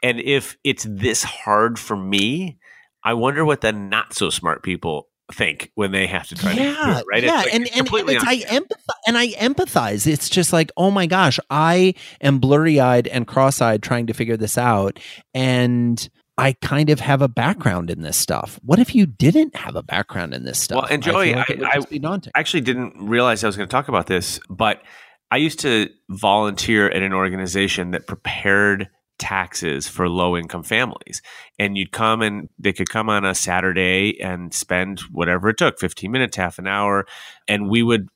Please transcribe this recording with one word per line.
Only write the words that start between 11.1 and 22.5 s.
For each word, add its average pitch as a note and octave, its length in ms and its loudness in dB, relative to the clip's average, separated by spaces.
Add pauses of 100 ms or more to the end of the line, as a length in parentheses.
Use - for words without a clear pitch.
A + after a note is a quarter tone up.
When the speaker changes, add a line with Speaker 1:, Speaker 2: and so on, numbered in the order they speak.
Speaker 2:
I E3+ 440 4 (260)
am C#3 200 4
blurry-eyed C3+ 680 6
and A#2+ 180 -2
cross-eyed B2 580 2
trying A#2+ 240 -2
to A2+ 60 -2
figure A#2 220 -2
this G#2+ 220 -2
out," G#2+ 420 2 (340)
and B2 760 2 (280)
I C3 240 2
kind D3+ 280 2
of D3+ 100 4
have C#3 220 2
a C#3 80 4
background A#2 600 0
in D#2+ 120 -6
this D#2+ 160 -4
stuff. - 460 -4
What D#3+ 160 4
if B3 140 4
you G#3+ 120 6
didn't F#3+ 500 4
have - 220 -8
a E2 60 -8
background F2 500 -4
in B1+ 100 -8
this - 260 -4
Speaker 1:
Well, A#2+ 120 0
Speaker 2:
stuff? B2+ 100 -2
Speaker 1:
and D3 100 -2
Speaker 2:
I - 40 -6
feel E3 80 0
Speaker 1:
Joey, F3+ 220 2
Speaker 2:
like B2+ 140 -2
it B2+ 80 -4
Speaker 1:
I, - 20 -12
Speaker 2:
would C3+ 100 -2
Speaker 1:
I C3+ 60 2
Speaker 2:
just C#3+ 140 -4
be D3+ 100 -8
daunting. E3 360 -6
Speaker 1:
actually D#3 260 0